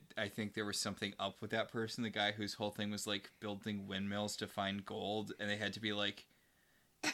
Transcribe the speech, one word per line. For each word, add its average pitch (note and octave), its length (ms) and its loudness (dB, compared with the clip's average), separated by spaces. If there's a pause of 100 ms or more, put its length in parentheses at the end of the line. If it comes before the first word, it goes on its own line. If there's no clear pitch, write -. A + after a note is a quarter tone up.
(160)
I G#2+ 120 2
think G#2+ 260 -2
there G#2+ 120 2
was G2+ 120 0
something G2+ 420 0
up G2 220 -2
with G#2+ 100 -4
that A2 200 2
person, A2+ 320 -2
the G#2+ 80 0
guy G#2 200 4
whose G#2 240 -2
whole G#2 140 2
thing G#2 220 0
was, G#2 160 -2
like, G2+ 320 0
building G2+ 480 -2
windmills G2+ 500 0
to G#2 100 -2
find G2 380 0
gold, G#2 540 -2
and G#2 100 0
they G#2 80 2
had G2+ 160 0
to G#2+ 60 -6
be G#2 140 2
like, G2+ 320 0 (880)